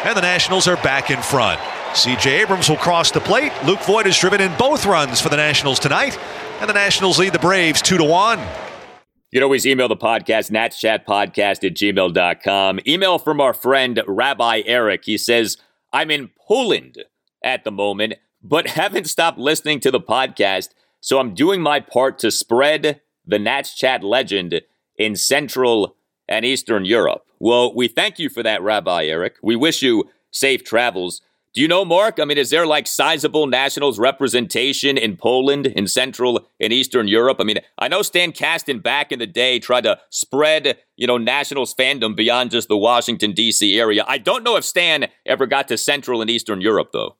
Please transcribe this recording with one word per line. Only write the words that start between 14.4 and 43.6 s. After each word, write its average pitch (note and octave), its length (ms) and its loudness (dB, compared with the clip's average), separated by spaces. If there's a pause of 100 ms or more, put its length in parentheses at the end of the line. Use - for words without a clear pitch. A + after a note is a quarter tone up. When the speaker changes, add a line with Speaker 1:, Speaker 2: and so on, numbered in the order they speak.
Speaker 2:
Eric. A2 380 0
He G#2 140 -2
says, A#2 380 0 (360)
"I'm D#3 200 -2
in C#3 180 -6 (160)
Poland D#3+ 580 -2 (380)
at B2+ 220 -4
the G#2+ 80 -6
moment, G2+ 420 -2 (280)
but D3 240 0
<laughs> - 40 -6
haven't G3 380 -4
stopped E3 300 -2
listening D3+ 420 -2
to C3+ 100 2
the B2 100 0
podcast, G#2 680 -2 (320)
so C3+ 180 0
I'm A#2+ 160 -2
doing F3+ 260 0
my D3 200 0
part - 400 -2
to A2 100 0
spread D3 720 0 (260)
the G2+ 140 0
Nats C3 340 -4
Chat C3 300 0
legend G2 580 -2 (340)
in G#2 200 -2
Central B2+ 800 0 (320)
and A2 160 -2
Eastern A#2+ 400 -2
Europe." F#2 400 2 (160)
Well, A#2+ 340 2
we B2 140 0
thank F#3 320 -4
you D3 80 -4
for A#2+ 160 -8
that, G#2 180 0
Rabbi F#2 440 0
Eric. E2 360 -4
We A2+ 140 0
wish D#3 260 0
you A#2 260 2 (220)
safe C3+ 320 0
travels. F#2+ 580 -2 (320)
Do A#2 80 -4
you D3+ 60 4
know, F#3 180 2
Mark? F#3 360 0
I D3+ 40 0
mean, C#3+ 140 0
is B2+ 120 -2
there, E3 140 2
like, D3+ 220 0
sizable D3+ 640 0
Nationals C3+ 500 0
representation B2+ 960 0
in A2 200 -2
Poland, C3+ 500 0
in G2+ 220 -2
Central B2 580 -2 (140)
and G#2+ 120 0
Eastern B2+ 360 0
Europe? A#2 320 4
I - 20 2
mean, G#2 160 0 (180)
I B2 120 -2
know F#3 140 0
Stan F3 280 0
Kasten D3 480 -4
back C3+ 320 -2
in C3+ 80 -6
the A#2 80 -4
day B2 320 0
tried B2 240 0
to G#2+ 160 2 (120)
spread, D3 680 0 (160)
you B2 140 -2
know, B2 100 2
Nationals C3 560 -2
fandom B2+ 400 -2
beyond A#2 380 0
just A#2 160 -4
the G#2+ 80 2
Washington, A2 560 0
D A2 180 0
C G#2 300 2